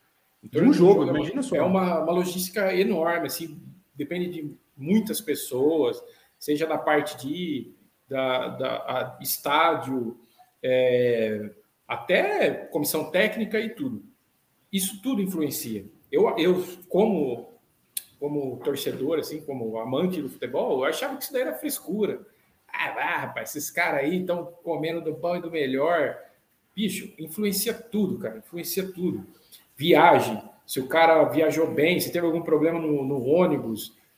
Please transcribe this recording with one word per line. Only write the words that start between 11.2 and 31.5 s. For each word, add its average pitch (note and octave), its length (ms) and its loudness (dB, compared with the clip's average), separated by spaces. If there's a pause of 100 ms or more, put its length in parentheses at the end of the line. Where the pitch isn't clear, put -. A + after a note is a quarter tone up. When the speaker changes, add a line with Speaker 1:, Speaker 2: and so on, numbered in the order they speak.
Speaker 1:
até C#4+ 640 0
comissão - 640 -4
técnica G#3+ 480 0
e A3 100 -4
tudo. A#2 340 -8 (680)
Isso G3 300 -4
tudo B3 180 -2
influencia. C#3+ 640 -4 (260)
Eu, F3 260 4
eu F3+ 280 2 (240)
como, E3+ 600 0 (680)
como C#3+ 440 -4
torcedor, C#3+ 560 -2
assim, D3+ 220 -8
como A#2 360 -6
amante D3 440 -2
do C3 80 -8
futebol, C#3+ 500 -2
eu C3 60 0
achava C4 300 -2
que - 80 -10
isso - 100 -10
daí B3+ 100 0
era - 100 -4
frescura. G#3 680 -4 (460)
"Ah, - 260 -4
vá, D#3 240 -2
rapaz, A#2+ 380 -8
esses - 140 -8
caras D#3+ 320 0
aí F3+ 240 0
tão F3 200 -2 (180)
comendo D#3+ 380 -4
do D#3 120 -4
bom F3 220 -4
e F3 60 -6
do E3+ 100 -10
melhor." C#3+ 640 0 (580)
Bicho, - 440 -4
influencia G3+ 540 -2
tudo, - 440 -2
cara, A2 220 -8
influencia F3 520 -8
tudo. D#3 340 -4 (520)
Viagem, D3 640 6 (240)
se - 140 -6
o C3 80 -4
cara D#3+ 380 6
viajou D#3 460 2